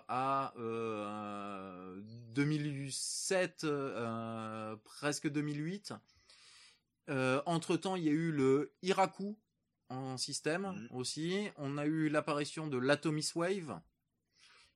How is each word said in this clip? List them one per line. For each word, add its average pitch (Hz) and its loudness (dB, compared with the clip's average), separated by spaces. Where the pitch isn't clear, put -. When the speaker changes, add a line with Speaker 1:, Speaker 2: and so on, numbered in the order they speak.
Speaker 1:
à, 131 2
euh, 104 -4
deux 117 -2
mille 147 -2
sept, - -2
euh, 113 -2
presque - -2
deux 147 2
mille 147 -2
huit. 175 -6
Euh, 131 4
entre-temps, 170 2
il 175 0
y 156 4
a - 6
eu 165 4
le 135 6
Hiraku 190 2
en 131 -4
système 151 -2
Speaker 2:
Mhm. 190 -6
Speaker 1:
aussi. 165 -2
On 143 -4
a 147 0
eu 156 2
l'apparition 147 0
de 139 0
l'Atomis 147 2
Wave, 170 -2